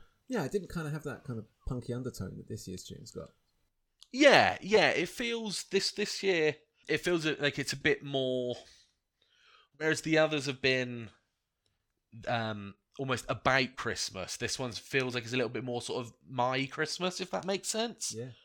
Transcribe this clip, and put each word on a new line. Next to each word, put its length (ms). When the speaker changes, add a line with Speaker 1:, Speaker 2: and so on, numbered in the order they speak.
Speaker 1:
yeah, 160
it 80
didn't 160
kind 180
of 60
have 100
that 220
kind 140
of 60
punky 260
undertone 440
that 100
this 200
year's 160
tune's 280
got. 180
Speaker 2:
Yeah, 480
yeah, 280
it 200
feels, 600
this, 200
this 320
year, 320
it 120
feels 260
like 340
it's 140
a 40
bit 260
more, 520
whereas 240
the 160
others 280
have 160
been, 480
um, 480
almost 300
about 480
Christmas, 600
this 220
one 140
feels 420
like 80
it's 100
a 40
little 120
bit 140
more 180
sort 240
of 80
my 360
Christmas, 560
if 100
that 140
makes 240
sense. 460
Speaker 1:
Yeah. 100